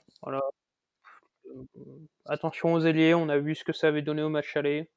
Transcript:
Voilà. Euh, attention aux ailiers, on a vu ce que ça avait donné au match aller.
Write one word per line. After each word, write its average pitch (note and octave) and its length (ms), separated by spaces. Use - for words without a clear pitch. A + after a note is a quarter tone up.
Voilà. C3+ 180
Euh, C3+ 160
attention E3 480
aux E3 80
ailiers, D#3+ 320
on E3 160
a D3 80
vu D3 180
ce - 100
que E3+ 100
ça D#3+ 140
avait D3+ 120
donné D3+ 220
au D#3 80
match D3+ 260
aller. D3 400